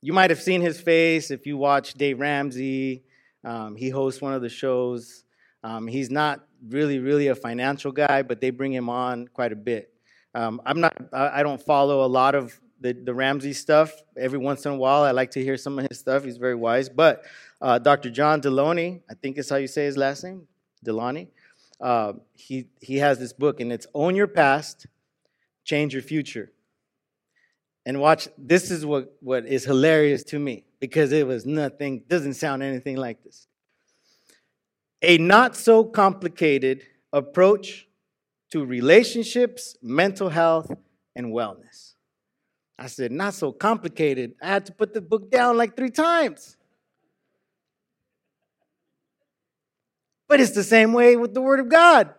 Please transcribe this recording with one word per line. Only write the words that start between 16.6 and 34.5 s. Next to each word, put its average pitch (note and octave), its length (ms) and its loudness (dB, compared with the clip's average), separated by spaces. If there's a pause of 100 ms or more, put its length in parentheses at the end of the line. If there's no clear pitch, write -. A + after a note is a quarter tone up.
But, C#3 340 2 (380)
uh, B2 160 2
Doctor C#3 320 2
John D3 320 0
Deloney, E3 580 -2 (100)
I A2+ 40 -18
think C3+ 240 -10
is C3 100 -8
how C#3 80 -2
you C#3 120 -4
say C#3+ 180 -4
his C#3 100 -4
last C3+ 260 -2
name, F3+ 240 -18 (380)
Deloney, B2 440 -6 (520)
uh, A2+ 320 -2 (220)
he, C3 320 -12 (160)
he C3+ 160 -6
has C#3 200 2
this B2 140 -12
book, D3 260 -2
and A#2+ 140 -6
it's A2+ 220 -10
Own E3+ 220 -2
Your G3+ 100 2
Past, D3+ 600 0 (800)
Change D3 300 -4
Your C3 80 -8
Future. C#3 480 -10 (1400)
And C3 140 -6
watch, D#3 280 2 (100)
this E3 320 2
is D#3 160 -6
what, C#3 340 -4
what B2+ 240 -4
is B2+ 200 -4
hilarious D3 600 2
to D3+ 140 -10
me, C#3+ 260 -8 (160)
because C#3 320 0
it D3 140 2
was A#2+ 180 -6
nothing, C#3 640 -6
doesn't C#3+ 240 -2
sound C3+ 300 -6
anything C3+ 340 -8
like B2 260 -8
this. - 240 -20 (1600)